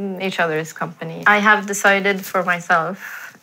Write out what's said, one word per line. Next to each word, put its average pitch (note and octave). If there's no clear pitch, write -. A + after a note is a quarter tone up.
each F#3+
other's D#3+
company. E3
I G#3
have G#3
decided G3
for F#3
myself, F3